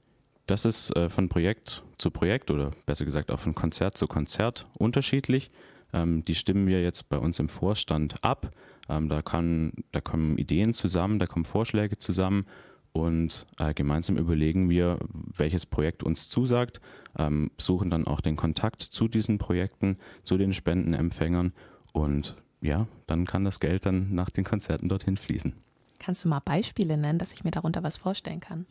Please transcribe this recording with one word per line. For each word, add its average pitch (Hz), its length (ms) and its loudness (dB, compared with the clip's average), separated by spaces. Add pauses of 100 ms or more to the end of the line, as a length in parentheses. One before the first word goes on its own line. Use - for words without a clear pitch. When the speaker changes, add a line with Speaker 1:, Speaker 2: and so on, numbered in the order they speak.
(480)
Speaker 1:
Das 101 180 2
ist, - 300 2
äh, 85 160 2
von 92 180 2
Projekt - 540 0 (160)
zu 85 100 0
Projekt 98 400 0
oder 71 220 0 (160)
besser 71 180 -2
gesagt 71 240 -2
auch - 100 -2
von 80 140 -2
Konzert - 420 0
zu 78 120 0
Konzert - 580 -2 (140)
unterschiedlich. 135 720 2 (420)
Ähm, 85 320 2
die 85 80 0
stimmen 98 320 2
wir 92 160 4
jetzt - 280 -2
bei 71 100 0
uns 80 180 0
im 76 100 0
Vorstand 80 760 -2
ab. - 280 -2 (380)
Ähm, 78 180 0
da 76 140 -2
kann, 82 500 0 (200)
da 76 100 -2
kommen 78 380 0
Ideen 92 340 2
zusammen, 95 460 0
da 90 80 0
kommen 82 180 -2
Vorschläge 107 540 -2
zusammen 95 480 0 (440)
und, 82 540 0 (140)
äh, 78 160 0
gemeinsam 78 420 0
überlegen 85 500 2
wir, 87 300 4 (140)
welches 78 560 -2
Projekt 78 340 -2
uns - 260 -2
zusagt, 123 540 0 (380)
ähm, 76 400 0
suchen 92 320 2
dann 82 160 0
auch 78 120 0
den 78 160 0
Kontakt - 460 -2
zu - 260 -2
diesen 110 300 0
Projekten, 95 600 0 (260)
zu 92 140 2
den 98 160 2
Spendenempfängern 85 1000 0 (400)
und 73 420 0 (240)
ja, 87 280 0 (180)
dann 85 220 0
kann 98 180 0
das 98 140 -2
Geld 90 260 0
dann 95 300 2
nach 90 160 -2
den 98 120 -2
Konzerten 90 460 -2
dorthin 95 260 0
fließen. - 380 -4 (460)
Speaker 2:
Kannst - 260 -4
du - 20 4
mal 143 120 2
Beispiele 160 580 0
nennen, 151 220 2
dass 185 120 -4
ich - 120 -18
mir 165 80 0
darunter 165 320 -2
was 156 140 -4
vorstellen 170 420 -6
kann? 165 320 -10